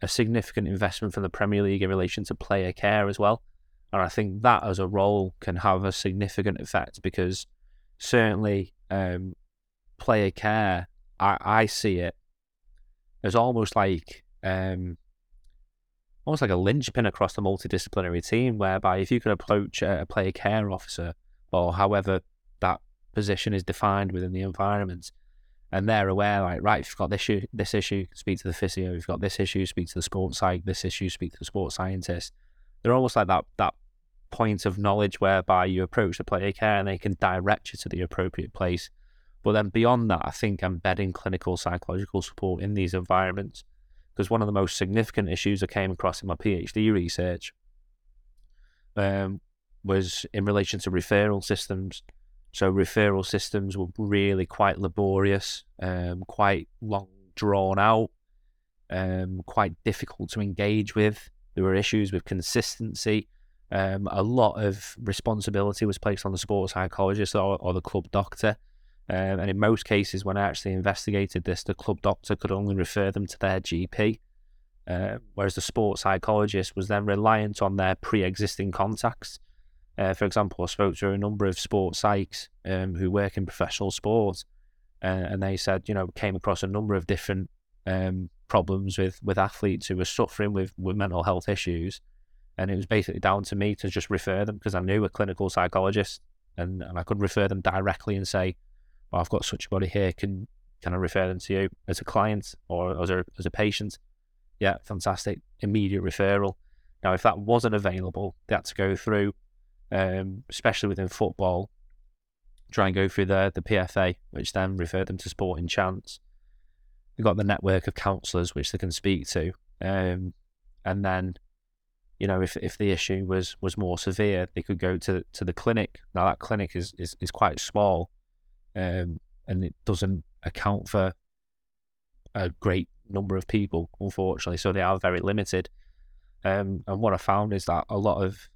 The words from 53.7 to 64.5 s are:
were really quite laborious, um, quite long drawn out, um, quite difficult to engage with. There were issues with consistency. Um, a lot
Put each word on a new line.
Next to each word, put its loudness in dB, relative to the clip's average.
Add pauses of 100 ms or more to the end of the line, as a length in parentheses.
were -2 (100)
really 2
quite 2
laborious, 2 (180)
um, -4
quite 2 (120)
long -4 (260)
drawn 2
out, 4 (800)
um, -2
quite 0 (100)
difficult -4
to -4
engage 0
with. 2 (240)
There 2
were 4
issues 2
with -4
consistency. -2 (420)
Um, 0
a 0
lot 4 (100)